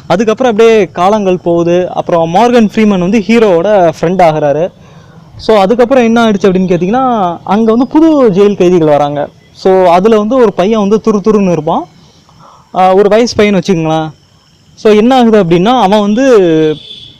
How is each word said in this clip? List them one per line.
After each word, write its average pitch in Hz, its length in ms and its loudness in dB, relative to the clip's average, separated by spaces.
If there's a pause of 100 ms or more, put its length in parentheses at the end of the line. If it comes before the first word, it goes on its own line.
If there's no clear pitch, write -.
அதுக்கப்புறம் 220 440 -2
அப்படியே 220 360 2
காலங்கள் 190 500 -2
போகுது. 170 560 -2
அப்புறம் 165 420 -2
மார்கன் 233 380 2
ஃப்ரீமன் 208 260 0
வந்து 196 200 0
ஹீரோவோட 196 720 0 (100)
ஃப்ரெண்ட் 180 200 -2
ஆகுறாரு. 156 500 0 (640)
So 220 200 0
அதுக்கப்புறம் 233 460 2
என்ன 226 220 0
ஆயிடுச்சு 202 220 0
அப்படின்னு 185 240 0
கேட்டிங்கன்னா, 196 720 -2
அங்க 220 280 -2
வந்து 233 160 0
புது 302 440 2
ஜெயில் 202 260 0
கைதிகள் 180 300 2
வராங்க. 147 400 -2 (260)
So 190 320 0
அதுல 185 320 2
வந்து 214 180 -2
ஒரு 233 180 0
பையன் 214 260 -2
வந்து 208 260 0
துரு 214 180 0
துருன்னு 190 280 0
இருப்பான். 170 360 -4 (840)
ஆஹ், 185 200 2
ஒரு 196 160 2
வயசு 226 260 0
பையன் 208 200 0
வச்சுக்கோங்களேன். 160 540 -2 (680)
So 220 160 0
என்ன 226 240 2
ஆகுது 220 280 2
அப்படின்னா, 180 380 0
அவன் 202 180 0
வந்து, 208 260 -2 (960)